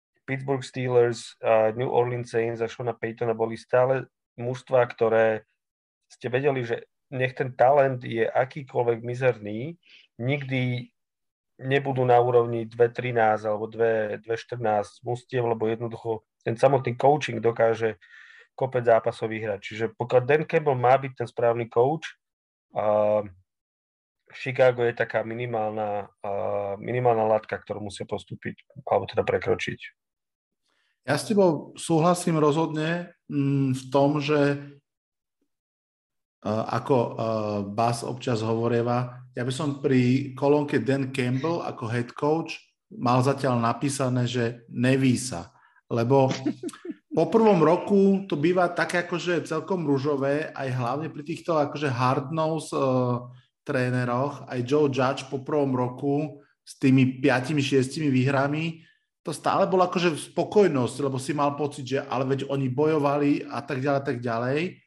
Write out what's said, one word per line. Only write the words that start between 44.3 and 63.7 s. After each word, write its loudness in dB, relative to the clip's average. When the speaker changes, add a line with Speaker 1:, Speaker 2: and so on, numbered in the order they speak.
Speaker 2:
neví 4
sa, -8
lebo 4
<laughs> -8
po 4
prvom 6
roku 4
to -2
býva 2
také -2
akože -4
celkom -4
ružové, 0
aj -8
hlavne -4
pri -12
týchto -4
akože 0
hard-nose, 0
e, 0
tréneroch. -2
Aj -4
Joe 2
Judge 0
po -8
prvom 0
roku -2
s -20
tými 4
piatimi, 2
šiestimi 0
výhrami, 0
to -8
stále 2
bola 4
akože -2
spokojnosť, 2
lebo -2
si -4
mal 0
pocit, -6
že -2
ale -4
veď -2
oni -2
bojovali 2
a -8
tak -6